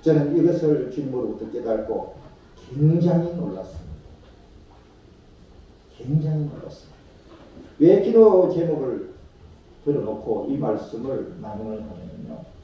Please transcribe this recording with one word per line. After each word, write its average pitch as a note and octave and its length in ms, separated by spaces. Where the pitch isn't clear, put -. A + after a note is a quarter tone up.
저는 D3 340
이것을 D#3 540
주님으로부터 A2+ 600
깨닫고 A2 640
굉장히 E3+ 640
놀랐습니다. - 540
굉장히 D3+ 480
놀랐습니다. - 540
왜 F#3 220
기도 G#3+ 500
제목을 C#3 560
들어놓고 A2+ 640
이 C#3 80
말씀을 A2+ 840
나누느냐 G#2+ 440
하면요. - 600